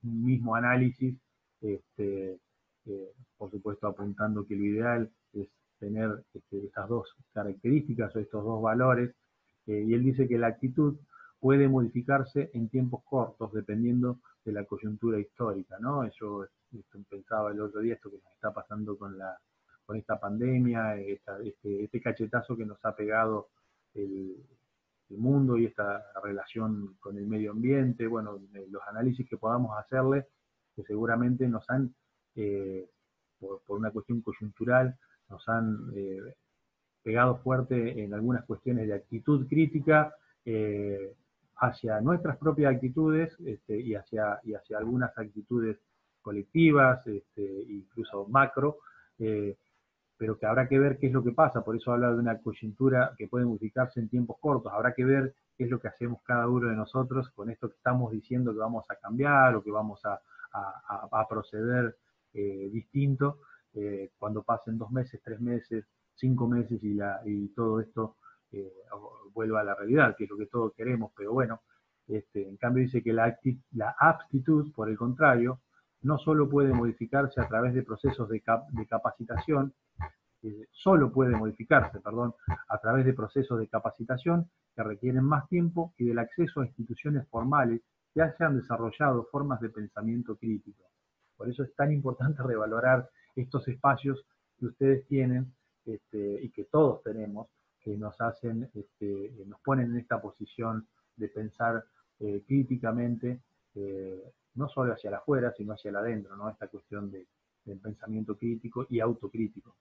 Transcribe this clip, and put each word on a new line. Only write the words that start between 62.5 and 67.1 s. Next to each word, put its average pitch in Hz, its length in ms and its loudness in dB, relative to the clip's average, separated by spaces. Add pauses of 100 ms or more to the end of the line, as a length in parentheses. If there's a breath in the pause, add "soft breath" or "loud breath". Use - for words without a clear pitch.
distinto, 139 720 0 (340 soft breath)
eh, 101 440 -6
cuando 107 260 -4
pasen 113 340 -4
dos 113 140 -8
meses, 127 320 -4
tres 113 160 -10
meses, 117 460 -4 (300)
cinco 123 340 2
meses 117 340 0
y, 104 100 -2
la, 101 320 -2